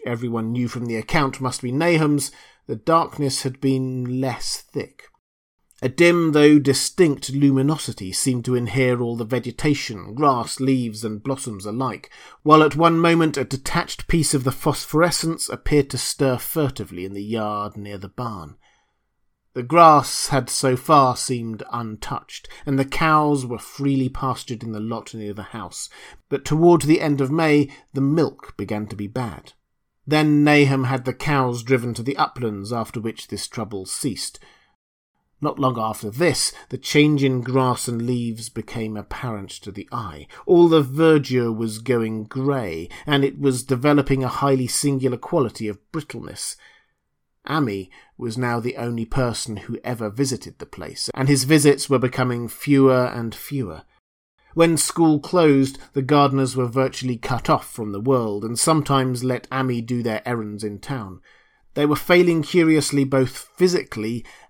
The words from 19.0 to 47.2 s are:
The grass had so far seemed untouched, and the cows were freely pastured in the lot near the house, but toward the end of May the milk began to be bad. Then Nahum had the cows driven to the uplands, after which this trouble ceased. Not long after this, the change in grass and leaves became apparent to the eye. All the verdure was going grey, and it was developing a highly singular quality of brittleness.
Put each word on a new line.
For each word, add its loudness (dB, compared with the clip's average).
The -6
grass 6
had -2
so 0
far 4
seemed -6
untouched, -10
and 0
the 2
cows 2
were -6
freely -2
pastured -6
in -8
the -8
lot -8
near -8
the -10
house, -12
but -4
toward 6
the 4
end 0
of -2
May 2
the 0
milk 0
began -6
to -10
be -8
bad. -10
Then 4
Nahum 4
had -2
the -4
cows 0
driven 0
to -8
the -4
uplands, -4
after -6
which -8
this -10
trouble -8
ceased. -8
Not -4
long 0
after -6
this, 0
the -8
change 4
in 0
grass 0
and -4
leaves -4
became -8
apparent -10
to -14
the -14
eye. -10
All 8
the 8
verdure 2
was -6
going -2
grey, -4
and 4
it -2
was 0
developing 2
a -4
highly 0
singular -2
quality -2
of -8
brittleness. -10